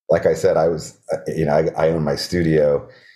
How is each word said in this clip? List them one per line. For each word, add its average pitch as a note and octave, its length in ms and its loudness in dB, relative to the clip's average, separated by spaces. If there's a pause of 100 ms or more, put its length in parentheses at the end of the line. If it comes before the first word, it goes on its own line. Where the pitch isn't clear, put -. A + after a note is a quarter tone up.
(100)
like E2+ 160 2
I E2 80 2
said, E2 220 2
I D#2+ 120 2
was, D#2+ 300 -6 (140)
uh, - 40 -4 (120)
you D#2+ 180 -2
know, D2 80 0
I, D#2+ 320 0
I D#2+ 40 4
own E2 140 -2
my C#2+ 120 -2
studio, D2+ 720 0 (300)